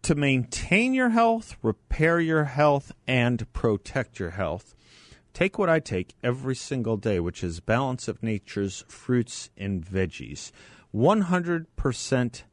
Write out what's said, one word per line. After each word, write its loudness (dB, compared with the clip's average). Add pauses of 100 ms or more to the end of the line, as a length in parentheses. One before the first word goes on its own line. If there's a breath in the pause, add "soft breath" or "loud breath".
To 2
maintain 2
your 2
health, 2
repair 2
your 2
health, 2 (160)
and 2
protect -2
your -4
health, -6 (580 soft breath)
take 0
what 2
I 4
take -6
every -2
single -4
day, 0
which -4
is -6
Balance 0
of -8
Nature's -4
fruits -4
and -4
veggies. -6 (400 loud breath)
One 4
hundred -2
percent -2